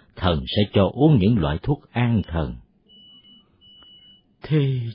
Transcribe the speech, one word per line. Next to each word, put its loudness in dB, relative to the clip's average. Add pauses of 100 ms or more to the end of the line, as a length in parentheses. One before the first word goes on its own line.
(160)
thần -2
sẽ -2 (120)
cho 4
uống 4
những 2
loại -2
thuốc -6
an 0
thần." -4 (1900)
"Thế 0 (160)